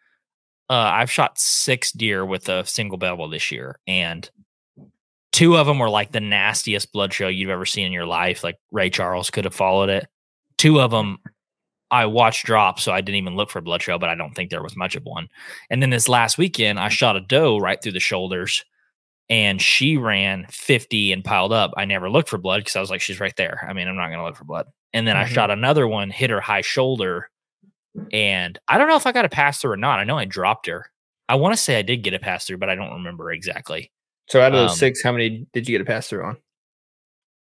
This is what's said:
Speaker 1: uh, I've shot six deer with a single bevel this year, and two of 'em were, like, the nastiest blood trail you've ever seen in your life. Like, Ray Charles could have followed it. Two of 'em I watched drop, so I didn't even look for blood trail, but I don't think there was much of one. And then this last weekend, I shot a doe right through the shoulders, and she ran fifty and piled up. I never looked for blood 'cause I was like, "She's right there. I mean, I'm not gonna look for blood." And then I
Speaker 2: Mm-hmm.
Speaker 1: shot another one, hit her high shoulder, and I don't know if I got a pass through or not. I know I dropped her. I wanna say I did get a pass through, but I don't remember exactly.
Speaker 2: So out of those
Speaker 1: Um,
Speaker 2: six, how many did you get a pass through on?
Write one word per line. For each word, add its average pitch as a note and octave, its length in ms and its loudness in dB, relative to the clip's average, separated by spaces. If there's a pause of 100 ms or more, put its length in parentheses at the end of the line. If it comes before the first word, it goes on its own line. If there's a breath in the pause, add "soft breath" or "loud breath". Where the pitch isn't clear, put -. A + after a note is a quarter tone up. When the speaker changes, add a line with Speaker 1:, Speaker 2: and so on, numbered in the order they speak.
(720)
Speaker 1:
uh, C3 40 2
I've A2+ 360 2
shot - 280 0
six - 540 0
deer G#2 340 -2
with F#2+ 220 -6
a F#2 180 0
single G2+ 320 -4
bevel F2 300 -4
this D#2 240 -6
year, B1+ 340 -12
and F2 420 -2 (1040)
two E3+ 240 8
of D3 120 4
'em C#3+ 100 2
were, A#2 120 2
like, G#2 220 0
the A2+ 80 -2
nastiest G#2 720 -2
blood G2 180 0
trail F#2+ 200 -2
you've F#2+ 200 -4
ever F#2 160 -4
seen G2 200 -2
in F2+ 60 -4
your F2 140 -6
life. E2+ 380 0
Like, F2 140 -8 (140)
Ray F#2+ 180 0
Charles F2+ 400 -2
could G#2 140 -4
have F#2 100 -6
followed G2 360 2
it. G2 160 -2 (520)
Two D#3 220 8
of B2 140 2
'em G#2 240 -2 (720)
I A#2 160 4
watched A2+ 400 2
drop, G#2+ 340 4
so G2+ 120 0
I F#2 100 0
didn't G2+ 160 -4
even F#2 180 -4
look G2+ 140 -2
for - 120 -8
blood E2+ 180 -4
trail, F2 180 -2
but E2+ 120 -2
I E2+ 60 -4
don't D#2 180 -10
think F2+ 160 -6
there F2 120 -6
was - 140 -14
much F2+ 200 -6
of - 80 -12
one. E2+ 240 -12 (420 loud breath)
And B2+ 120 0
then B2+ 80 2
this A#2 180 2
last A#2+ 300 4
weekend, A2+ 420 0
I G2+ 100 -2
shot A2 260 2
a F#2+ 40 -4
doe B2 380 4
right G2 240 0
through A2 100 -6
the F2+ 80 -4
shoulders, F#2 640 -2 (680)
and G2+ 320 4
she - 360 4
ran G2 520 0
fifty A2 600 0
and F#2 120 -4
piled G2 280 0
up. G2+ 240 2
I G2+ 100 -2
never F#2+ 240 -2
looked D3+ 200 2
for G#2+ 80 -2
blood F#2+ 280 -2
'cause - 100 -6
I F#2+ 40 0
was F#2+ 100 -6
like, F#2+ 120 -4
"She's F#2 180 -6
right F#2+ 160 -4
there. - 320 -4
I F2 60 -8
mean, F2+ 140 -6
I'm F#2 80 -6
not F2 140 -4
gonna E2+ 140 -8
look D#2+ 120 -10
for - 80 -20
blood." D#2 240 -8 (260)
And A2+ 140 0
then G#2 80 2
I G2 80 0
Speaker 2:
Mm-hmm. A#2+ 100 -4
Speaker 1:
shot A2 160 4
another B2 380 2
one, G2+ 220 -4
hit B2 200 -2
her G#2 120 0
high G2+ 200 0
shoulder, G#2+ 680 -2 (840)
and F#2+ 460 0 (100)
I D3+ 100 4
don't D4 100 4
know D#4+ 80 6
if C#4 100 -2
I B3+ 60 2
got A#3+ 140 2
a D#3 40 -8
pass C#3+ 300 0
through B2 120 -2
or G2 60 -2
not. A#2 220 0
I G2+ 40 -2
know A#2+ 140 -2
I G#2+ 80 -2
dropped F#2+ 420 -2
her. E2+ 220 -10 (380)
I B2 80 2
wanna F3+ 220 4
say B2+ 200 0
I G#2+ 40 2
did A#2+ 220 -2
get F#2+ 100 -2
a F#2+ 60 -6
pass F2+ 260 -6
through, F#2 120 -8
but F#2+ 120 -2
I F#2 60 -2
don't F#2+ 180 -8
remember E2+ 380 -10
exactly. E2 600 -10 (360)
Speaker 2:
So C3 140 6
out C3 60 8
of C3+ 60 4
those A#2+ 180 4
Speaker 1:
Um, E2+ 60 -2
Speaker 2:
six, C3 240 2
how B2+ 100 2
many A2+ 420 -2
did B2 140 -4
you A#2 100 0
get F#2+ 40 -2
a - 40 -8
pass A2 220 -4
through F#2+ 160 -6
on? F#2+ 140 -8 (1160)